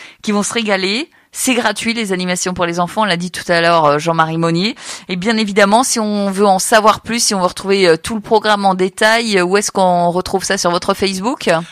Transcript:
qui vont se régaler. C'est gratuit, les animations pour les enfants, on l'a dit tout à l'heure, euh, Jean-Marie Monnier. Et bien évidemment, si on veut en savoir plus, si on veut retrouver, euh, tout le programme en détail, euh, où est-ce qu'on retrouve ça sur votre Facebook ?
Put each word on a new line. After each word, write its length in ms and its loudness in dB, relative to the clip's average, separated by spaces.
qui 100 -2
vont 100 0
se 100 -6
régaler. 560 -2
C'est 200 -2
gratuit, 400 -2
les 180 -4
animations 400 -2
pour 140 -2
les 120 -2
enfants, 220 -2
on 60 0
l'a 100 0
dit 140 -4
tout 200 -6
à 120 2
l'heure, 240 4
euh, 120 4
Jean-Marie 380 0
Monnier. 400 0
Et 80 -6
bien 220 -2
évidemment, 440 4
si 160 -2
on 320 -2
veut 140 0
en 140 4
savoir 420 2
plus, 240 -4
si 100 0
on 60 -2
veut 60 2
retrouver, 420 0
euh, 80 6
tout 180 -6
le 60 -4
programme 460 0
en 80 2
détail, 640 0
euh, 40 4
où 140 2
est-ce 160 -2
qu'on 380 2
retrouve 340 -2
ça 140 -2
sur 120 0
votre 220 0
Facebook ? 560 -4